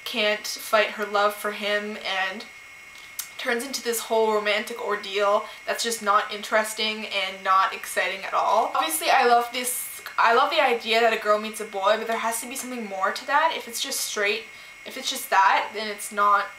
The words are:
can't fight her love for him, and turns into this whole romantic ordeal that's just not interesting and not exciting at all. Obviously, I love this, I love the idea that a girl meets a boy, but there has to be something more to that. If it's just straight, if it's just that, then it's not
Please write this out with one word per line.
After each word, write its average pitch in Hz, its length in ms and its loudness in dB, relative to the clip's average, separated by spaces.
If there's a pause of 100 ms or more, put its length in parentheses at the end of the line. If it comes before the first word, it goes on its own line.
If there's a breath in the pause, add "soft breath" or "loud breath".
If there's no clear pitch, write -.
can't 208 420 -2
fight - 460 0
her 208 140 -6
love 208 280 2
for 208 200 -6
him, 208 440 -4 (320)
and 208 140 -10 (920 loud breath)
turns 240 280 -4
into 262 160 -8
this 233 200 -2
whole 220 320 2
romantic 214 520 -2
ordeal 202 600 0 (200 loud breath)
that's - 180 -4
just 226 200 -4
not 202 300 2
interesting 214 720 -2
and 190 380 -4
not 190 300 4
exciting 190 520 -4
at - 80 -8
all. 214 420 2
Obviously, 311 340 -2
I 254 160 6
love 240 280 4
this, - 480 -6 (160)
I 220 160 6
love 285 180 4
the 320 100 2
idea 226 380 2
that 226 140 4
a 214 40 -2
girl 214 220 2
meets 214 220 -8
a 208 40 -6
boy, 196 320 2
but 226 100 -6
there 226 100 0
has 226 240 -2
to 247 60 -10
be 254 80 -10
something 247 300 -8
more 196 280 -2
to - 140 -10
that. 302 280 4
If 240 140 -8
it's 226 120 -6
just 269 200 -4
straight, 214 420 -2 (420 loud breath)
if - 120 -12
it's 254 120 -6
just 262 200 -6
that, 202 440 4
then 214 140 -6
it's 208 240 -8
not 202 360 4 (120)